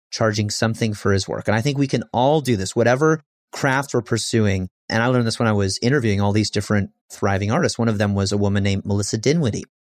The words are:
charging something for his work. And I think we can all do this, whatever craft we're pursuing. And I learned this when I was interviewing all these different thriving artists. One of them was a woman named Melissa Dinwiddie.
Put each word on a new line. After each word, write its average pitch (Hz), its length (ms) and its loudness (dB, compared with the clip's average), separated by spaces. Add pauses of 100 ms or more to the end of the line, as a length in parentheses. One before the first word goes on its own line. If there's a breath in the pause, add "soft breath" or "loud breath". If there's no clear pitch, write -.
(100)
charging 107 400 0
something 113 420 -2
for 104 200 0
his 95 160 0
work. - 180 -8
And 104 100 2
I 113 40 0
think 139 180 -2
we 139 100 0
can 120 240 -2
all 139 280 2
do 127 160 0
this, 95 180 -4
whatever 135 460 2 (320)
craft 139 420 -2
we're 120 80 0
pursuing. 104 680 0 (200)
And 113 140 0
I 120 40 2
learned 123 200 2
this 110 120 -2
when 117 100 2
I 110 40 2
was 98 300 0
interviewing 113 380 2
all 101 120 2
these 107 180 0
different 104 400 -2 (200)
thriving 98 400 -2
artists. 135 280 0
One 117 100 0
of 107 100 0
them 101 160 0
was 98 180 0
a 104 40 0
woman 101 280 0
named 98 200 -2
Melissa 101 340 -2
Dinwiddie. 131 460 0 (180)